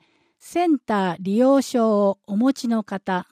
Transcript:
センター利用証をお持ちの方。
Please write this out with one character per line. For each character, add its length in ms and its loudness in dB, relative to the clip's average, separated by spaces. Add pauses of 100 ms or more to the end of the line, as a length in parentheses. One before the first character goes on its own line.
(380)
セ 280 -4
ン 120 4
タ 340 -2
ー 80 -8
利 160 -2
用 240 4
証 480 0
を 180 -2
お 100 -6
持 160 2
ち 160 -8
の 140 0
方。 500 -6